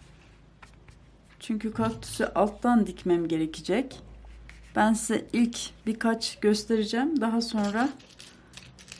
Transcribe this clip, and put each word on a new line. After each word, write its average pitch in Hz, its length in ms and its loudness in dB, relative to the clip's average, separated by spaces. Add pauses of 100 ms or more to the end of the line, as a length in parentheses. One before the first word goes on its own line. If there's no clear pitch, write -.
(1400)
Çünkü 214 340 -4
kaktüsü - 520 -2
alttan 208 640 2
dikmem 170 400 0
gerekecek. 165 760 -2 (720)
Ben 214 180 4
size - 400 -2
ilk 233 240 2 (280)
birkaç 226 540 -2
göstereceğim. 220 840 2
Daha 226 200 2
sonra 220 480 0 (1120)